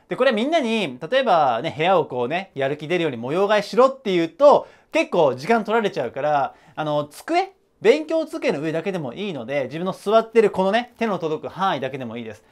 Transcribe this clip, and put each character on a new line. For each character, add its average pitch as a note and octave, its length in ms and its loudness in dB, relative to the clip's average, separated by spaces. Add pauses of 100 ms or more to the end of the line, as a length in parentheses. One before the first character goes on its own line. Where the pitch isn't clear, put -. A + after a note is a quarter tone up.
で、 F3+ 80 -6
こ A#3+ 100 0
れ C4+ 80 2
み G#3+ 100 0
ん C#4+ 80 -2
な E4+ 80 2
に、 A3 400 -2 (100)
例 C4 120 0
え - 20 -2
ば D3 400 2
ね、 D#3+ 120 -6
部 C#3+ 60 -6
屋 F3+ 180 4
を C#3+ 60 0
こ B2 200 -4
う - 20 -6
ね、 F3 260 -6
や C3+ 160 -2
る D3 80 -4
気 D3+ 100 -12
出 F3 120 0
る E3 40 0
よ D#3+ 40 0
う C#3+ 40 -2
に B2 60 -10
模 B2 160 -6
様 G3 160 0
替 G#3+ 80 4
え G3+ 60 2
し G3+ 120 -12
ろ B3 120 6
っ C4+ 160 -4
て G3 100 -2
い E3+ 120 2
う E3 40 -10
と、 C#4 380 6 (240)
結 D#4 180 0
構 D3+ 240 2
時 C3 140 -8
間 A3+ 160 2
取 G#3 120 -2
ら A#3 60 2
れ G3 80 -2
ち - 100 -4
ゃ C3+ 60 -2
う A2+ 60 -6
か C3+ 100 -8
ら、 D3 320 0 (220)
あ D#3 80 -6
の、 D3 220 -2
机？ F4 480 -4 (280)
勉 D4+ 240 4
強 D#4+ 220 -2
机 D#4 240 -4
の E3 80 -4
上 D#3 120 -4
だ E3 120 -4
け G3 80 -4
で F#3 80 -6
も C#3 140 -8
い G#3 160 -8
い F3+ 40 -8
の A#2+ 140 -10
で、 C#3 160 -2
自 C3 160 -8
分 F3 40 -6
の F#3 100 -4
座 G#3 260 -2
っ A3+ 120 -2
て A#3 120 6
る G3 80 2
こ F#3 120 0
の F#3+ 80 2
ね、 A#3 280 -2
手 A3+ 80 -2
の G3 100 -2
届 D#3 300 -6
く A#2+ 40 -10
範 F3 260 -2
囲 - 20 -6
だ C3 100 -4
け C3+ 80 -8
で C3 80 -8
も A2 120 -10
い A#2+ 40 -10
い - 20 -12
で A2 120 -12
す。 - 160 -20